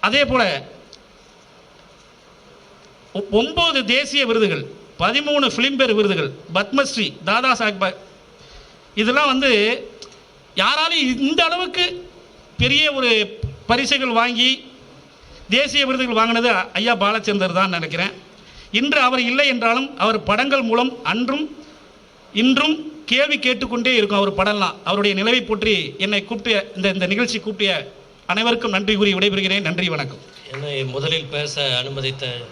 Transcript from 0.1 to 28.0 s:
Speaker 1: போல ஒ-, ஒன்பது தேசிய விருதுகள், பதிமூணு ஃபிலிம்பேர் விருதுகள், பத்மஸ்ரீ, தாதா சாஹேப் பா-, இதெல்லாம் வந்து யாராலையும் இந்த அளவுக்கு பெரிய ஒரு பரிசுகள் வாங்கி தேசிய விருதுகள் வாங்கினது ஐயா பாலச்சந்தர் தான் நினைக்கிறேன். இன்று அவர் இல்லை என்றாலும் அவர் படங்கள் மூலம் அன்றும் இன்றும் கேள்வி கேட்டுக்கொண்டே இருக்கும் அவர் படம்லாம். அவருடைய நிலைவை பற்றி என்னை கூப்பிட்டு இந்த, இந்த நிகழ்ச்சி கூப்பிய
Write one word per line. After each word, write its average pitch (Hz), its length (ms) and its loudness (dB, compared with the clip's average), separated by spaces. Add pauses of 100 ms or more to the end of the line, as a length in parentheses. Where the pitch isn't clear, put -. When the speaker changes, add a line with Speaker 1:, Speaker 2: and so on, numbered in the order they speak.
Speaker 1:
போல 247 140 2 (2750)
ஒ-, 202 100 -8 (120)
ஒன்பது 311 400 0 (140)
தேசிய 285 340 0
விருதுகள், 196 360 0 (380)
பதிமூணு 285 520 2
ஃபிலிம்பேர் 254 440 2
விருதுகள், 170 320 2 (260)
பத்மஸ்ரீ, 226 500 0 (220)
தாதா 247 300 2
சாஹேப் 208 240 -2
பா-, 185 140 -2 (1040)
இதெல்லாம் 269 320 2
வந்து 262 180 2 (1080)
யாராலையும் 285 680 2
இந்த 320 220 2
அளவுக்கு 359 360 -2 (800)
பெரிய 269 200 4 (140)
ஒரு 254 140 0 (600)
பரிசுகள் 254 480 2
வாங்கி 240 300 2 (1040)
தேசிய 277 340 2
விருதுகள் 254 320 0
வாங்கினது 233 300 2 (280)
ஐயா 233 240 2
பாலச்சந்தர் 202 580 0
தான் 190 160 2
நினைக்கிறேன். 165 360 -4 (680)
இன்று 294 260 2
அவர் 254 240 2
இல்லை 277 220 4
என்றாலும் 240 360 0 (140)
அவர் 214 160 2 (100)
படங்கள் 262 400 2
மூலம் 247 240 2 (200)
அன்றும் 269 340 -2 (960)
இன்றும் 285 340 4 (340)
கேள்வி 277 360 2
கேட்டுக்கொண்டே 240 520 0
இருக்கும் 202 220 2
அவர் 196 200 0
படம்லாம். 196 360 0 (120)
அவருடைய 202 320 2
நிலைவை 233 300 2
பற்றி 214 240 0 (300)
என்னை 202 200 0
கூப்பிட்டு 220 300 -2 (220)
இந்த, 185 200 0
இந்த 190 160 -2
நிகழ்ச்சி 233 340 -2
கூப்பிய 208 240 -2 (640)